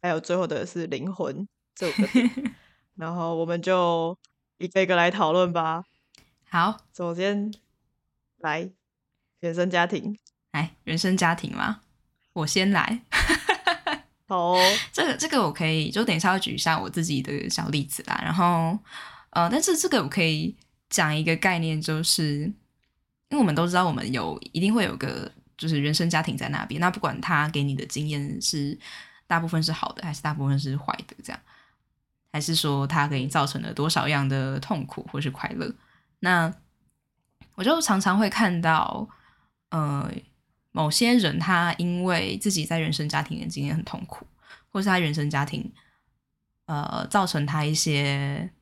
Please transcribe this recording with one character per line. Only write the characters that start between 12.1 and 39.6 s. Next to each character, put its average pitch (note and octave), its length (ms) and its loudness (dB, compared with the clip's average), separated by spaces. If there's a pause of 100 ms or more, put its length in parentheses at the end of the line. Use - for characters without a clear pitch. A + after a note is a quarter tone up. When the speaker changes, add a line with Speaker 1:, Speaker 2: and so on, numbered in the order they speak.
Speaker 2:
我 D#3 120 -2
先 F#3+ 240 2
来。 G3+ 400 2
<laughs> - 1160 0
Speaker 1:
好 F#3+ 100 0
哦。 F3+ 220 4 (320)
Speaker 2:
这 - 140 -2
个， D#4 120 0
这 D#4 120 -2
个 D4 120 4
我 D#3+ 100 2
可 D#3+ 140 -2
以， D#3 240 2
就 A3+ 160 0
等 G3 100 2
一 D#3+ 40 2
下 F#3 100 4
要 F#3 80 4
举 - 160 -4
一 - 40 -6
下 D#3+ 220 2
我 - 80 -6
自 E3+ 160 -2
己 D3 200 0
的 - 260 -6
小 E3 200 -2
例 C#3+ 140 0
子 - 200 -8
啦。 - 200 -4
然 E3 100 -2
后， F3 440 2 (540)
呃， E3+ 180 2
但 C4 120 2
是 F4+ 160 2
这 F#4 120 0
个 A#3 140 4
我 B2+ 40 -2
可 E3+ 160 0
以 D#3+ 320 0 (340)
讲 D3+ 260 2
一 D#3 80 0
个 E3 120 2
概 F3+ 220 2
念， D#3+ 240 0
就 D#3+ 220 -2
是， D3 380 0 (880)
因 - 20 -4
为 C#4+ 80 0
我 C4 40 6
们 D#3 120 4
都 E3 120 4
知 F3 60 -2
道 F3+ 140 4
我 E3 40 0
们 - 200 -4
有， G2 280 -4 (120)
一 - 80 -4
定 G3 120 2
会 A3 120 4
有 - 140 -2
个， - 340 -6 (260)
就 D#3+ 100 -4
是 D#3 120 2
原 D3 120 2
生 E3 160 2
家 E3 140 2
庭 D3 160 -2
在 C3+ 120 -6
那 C#3+ 180 -4
边。 D3 120 -8
那 F3+ 120 2
不 - 80 -8
管 D3+ 200 -2
他 D3+ 300 0
给 D3+ 140 -2
你 C#3 120 0
的 D3 120 -6
经 D3 200 -6
验 D3 320 -6
是 C#3+ 380 -2 (480)
大 E3+ 140 0
部 E3 80 -2
分 E3 160 0
是 D#3+ 80 0
好 - 220 -4
的， - 100 -14
还 D#3 100 -6
是 - 80 -10
大 D3+ 140 -2
部 C#3 120 -2
分 C#3 120 4
是 C#3 180 -2
坏 - 180 -2 (120)
的， - 160 -20
这 - 100 -12
样， - 80 -12 (920)
还 D3+ 80 -2
是 D#3 140 -2
说 C#3+ 320 0
他 D3 220 2
给 C#3+ 120 0
你 B2+ 80 -2
造 D3 200 2
成 C#3 160 -4
了 A2 100 -8
多 D3 160 0
少 - 180 2
样 C#3 220 2
的 C3+ 300 -2
痛 C#3 260 -4
苦 - 260 -12
或 C#3+ 80 -6
是 D3 120 -4
快 - 260 -8
乐。 - 160 -6 (460)
那 F3 340 2 (1000)
我 F#3 80 -4
就 D#4 180 4
常 G3 180 2
常 F#3+ 180 2
会 G#3 120 4
看 F3+ 320 2
到， D#3+ 480 0 (640)